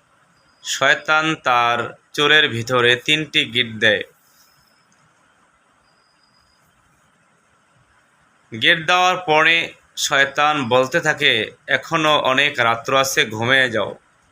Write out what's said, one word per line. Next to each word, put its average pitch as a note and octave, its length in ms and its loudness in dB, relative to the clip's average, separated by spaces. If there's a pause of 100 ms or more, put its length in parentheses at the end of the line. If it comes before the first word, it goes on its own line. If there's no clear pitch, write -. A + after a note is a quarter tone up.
(640)
শয়তান D#3 720 0
তার A#2+ 640 -2 (140)
চোরের D3 360 2
ভিতরে A#2+ 480 0
তিনটি D3+ 480 -2
গিট A#2 340 -4
দেয়। G#2+ 240 2 (4000)
গিট D#3+ 240 2
দেওয়ার F3+ 300 2
পরে D#3+ 560 2 (240)
শয়তান C#3+ 720 0
বলতে C3 320 2
থাকে, C3+ 500 0 (160)
"এখনো D3+ 520 0
অনেক C3+ 420 0
রাত্র A#2 360 0
আছে, C3+ 280 0
ঘুমিয়ে A#2+ 460 0
যাও, G#2+ 240 -4 (380)